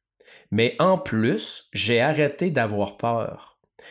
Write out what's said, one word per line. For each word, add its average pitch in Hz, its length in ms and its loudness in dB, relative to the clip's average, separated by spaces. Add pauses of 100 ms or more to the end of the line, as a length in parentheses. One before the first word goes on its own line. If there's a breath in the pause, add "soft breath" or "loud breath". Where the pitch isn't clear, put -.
(520 loud breath)
Mais 113 280 2
en 185 200 4
plus, 143 720 -2
j'ai 110 280 2
arrêté 151 500 0
d'avoir 107 480 -2
peur. - 600 -6 (320 loud breath)